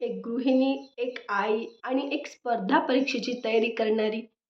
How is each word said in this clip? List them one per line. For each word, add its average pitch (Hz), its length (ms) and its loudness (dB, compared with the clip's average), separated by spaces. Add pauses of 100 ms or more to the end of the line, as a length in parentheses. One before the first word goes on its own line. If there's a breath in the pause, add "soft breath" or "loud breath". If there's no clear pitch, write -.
एक 190 240 -4
गृहिणी, 262 760 2
एक 247 200 -6 (100)
आई 214 360 0 (200)
आणि 277 280 -2
एक 302 140 -4
स्पर्धा 233 520 0
परीक्षेची 262 680 0
तयारी 226 260 2
करणारी 220 580 0 (220)